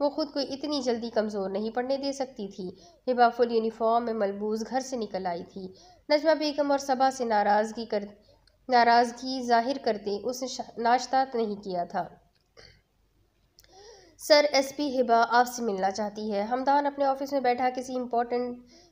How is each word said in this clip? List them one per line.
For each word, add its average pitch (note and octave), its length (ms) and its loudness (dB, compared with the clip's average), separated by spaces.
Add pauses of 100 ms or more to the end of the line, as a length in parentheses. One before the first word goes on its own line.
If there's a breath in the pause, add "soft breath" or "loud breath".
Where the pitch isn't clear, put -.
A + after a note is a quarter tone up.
वो C#4+ 80 2
खुद D4 200 -4
को C#4+ 120 -4
इतनी C#4 420 -4
जल्दी A#3 280 -2
कमज़ोर G#3 400 -2
नहीं G#3+ 200 -4
पड़ने B3+ 260 -4
दे C#4 160 -4
सकती B3+ 360 -8
थी। F#3 280 -12 (320 loud breath)
हिबा A#3+ 200 6
फुल A#3 240 0
यूनिफॉर्म A3+ 520 0
में A3+ 80 -4
मलबूस G#3+ 500 -4
घर C4 180 -4
से B3+ 160 -6
निकल F#3+ 300 -6
आई F3 160 -6
थी। F#3 320 -16 (360 loud breath)
नजमा D4+ 240 4
बेगम D4 380 0
और C#4 60 2
सबा C4+ 320 2
से C4 140 -4
नाराज़गी G#3+ 640 2
कर, G3+ 220 -4 (640 soft breath)
नाराज़गी A#3+ 760 4
जाहिर A#3+ 320 2
करते G3+ 400 -2
उसने B3 300 -6
शा-, - 300 -10
नाश्ता B3 560 2
नहीं G#3+ 220 -2
किया F3+ 300 -6
था। - 340 -8 (2000 loud breath)
"सर, D4 260 6
एसपी C#4+ 440 0
हिबा A#3+ 280 2
आपसे A#3+ 460 4
मिलना G3 280 -2
चाहती G#3 400 -6
है।" G3+ 140 0
हमदान C4 400 2
अपने C#4+ 220 -2
ऑफिस C4+ 260 -2
में C#4 100 0
बैठा B3+ 280 2
किसी B3+ 220 -6
इंपॉर्टेंट B3 720 -2 (280 loud breath)